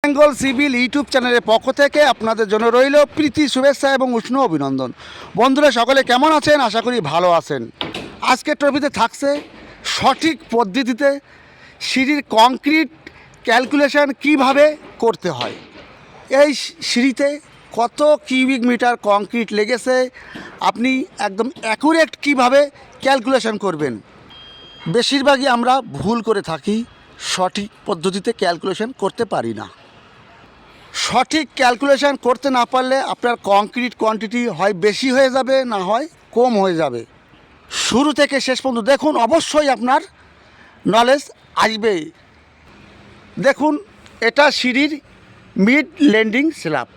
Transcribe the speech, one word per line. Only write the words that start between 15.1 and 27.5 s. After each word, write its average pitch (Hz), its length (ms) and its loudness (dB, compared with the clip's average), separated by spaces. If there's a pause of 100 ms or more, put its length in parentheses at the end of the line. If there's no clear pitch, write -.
হয়, 120 200 -8 (840)
এই 294 100 6 (380)
সিঁড়িতে 269 400 0 (500)
কত 233 220 -2 (280)
কিউবিক 262 400 0
মিটার 240 260 0 (140)
কংক্রিট 208 400 0 (100)
লেগেছে, 247 380 -2 (720)
আপনি 233 220 -2 (360)
একদম 208 220 -4 (160)
অ্যাকুরেট 302 480 0 (120)
কিভাবে 269 360 4 (440)
ক্যালকুলেশন 247 500 0 (100)
করবেন। 151 300 -4 (1000)
বেশিরভাগই 269 640 0
আমরা 247 180 2 (240)
ভুল 214 200 -2 (100)
করে 202 220 0
থাকি, 180 260 -4 (560)
সঠিক 185 380 -4 (180)